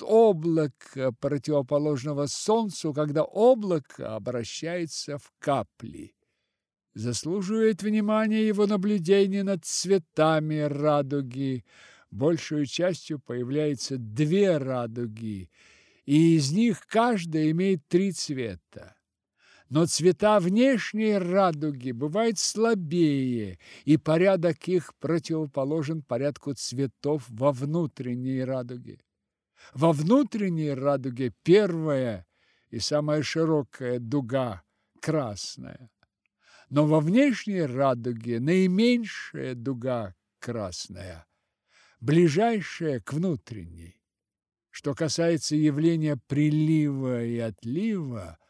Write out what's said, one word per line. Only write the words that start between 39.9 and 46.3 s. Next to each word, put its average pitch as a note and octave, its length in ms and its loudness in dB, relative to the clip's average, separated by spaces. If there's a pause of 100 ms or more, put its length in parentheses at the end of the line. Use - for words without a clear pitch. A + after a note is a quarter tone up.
красная, F#2 880 -10 (720)
ближайшая E3 1040 2
к - 120 -10
внутренней. F#2+ 880 -6 (720)
Что - 240 -6
касается E3 600 0
явления D3+ 600 2
прилива D3 1080 0